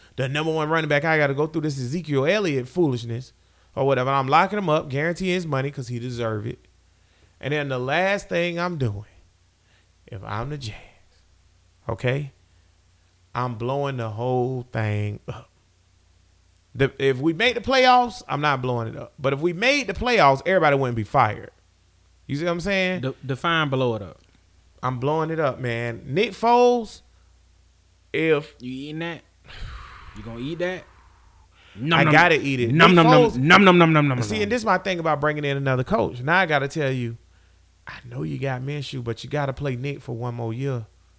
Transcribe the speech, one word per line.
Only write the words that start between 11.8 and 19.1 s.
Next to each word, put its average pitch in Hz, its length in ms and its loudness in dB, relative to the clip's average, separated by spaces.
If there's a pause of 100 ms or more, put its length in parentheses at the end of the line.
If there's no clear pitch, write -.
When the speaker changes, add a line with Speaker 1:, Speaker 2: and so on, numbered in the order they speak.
Speaker 1:
okay, 131 440 -4 (1000)
I'm 123 220 -6
blowing 135 420 -4
the 113 140 -6
whole 123 640 -4
thing 107 560 -4
up. 117 220 -14 (1200)
The, 127 240 0
if 135 200 0
we 156 140 0
make 226 220 0
the 233 60 -6
playoffs, 247 680 4
I'm 139 120 -4
not 143 200 0
blowing 120 280 -4
it 113 80 -12
up. 127 240 -14